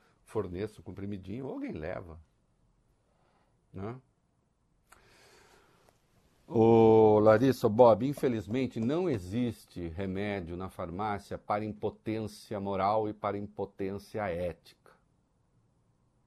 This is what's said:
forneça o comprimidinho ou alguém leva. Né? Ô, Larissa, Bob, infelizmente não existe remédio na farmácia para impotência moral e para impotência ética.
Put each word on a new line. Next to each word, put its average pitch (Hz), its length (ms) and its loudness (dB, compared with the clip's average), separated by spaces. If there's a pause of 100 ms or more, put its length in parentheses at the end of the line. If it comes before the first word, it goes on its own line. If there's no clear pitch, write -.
(240)
forneça 90 560 -8
o - 40 -20
comprimidinho 98 640 -12
ou 147 60 -10
alguém 277 200 -10
leva. 82 460 -12 (1500)
Né? 107 260 -12 (2500)
Ô, 110 720 8
Larissa, 110 500 4
Bob, 113 380 6
infelizmente 123 720 -4
não 151 300 -2
existe 101 800 -6
remédio 95 680 -6
na 92 120 -10
farmácia 95 680 -8
para 107 260 -4
impotência 107 960 -8
moral 98 480 -2
e 107 60 -6
para 101 240 -6
impotência 101 880 -8
ética. 87 640 -8 (1400)